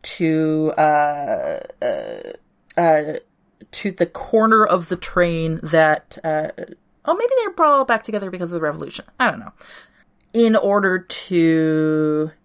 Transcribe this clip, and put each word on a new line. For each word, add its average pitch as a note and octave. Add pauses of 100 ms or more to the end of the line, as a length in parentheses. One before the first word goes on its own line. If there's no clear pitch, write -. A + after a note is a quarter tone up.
to, D#3
uh, D3 (240)
uh, A#1 (600)
uh, D#3+ (720)
to -
the F3+
corner A3
of F3+
the F3+
train E3
that, D#3
uh, D#3 (560)
oh, E4
maybe A#4+
they G#4+
were F4+
brought D4+
all C4+
back A3+
together G3+
because F3
of E3+
the D#3+
revolution. D3+ (140)
I A#3+
don't A#2
know. - (800)
In A3+
order G3
to D#3 (140)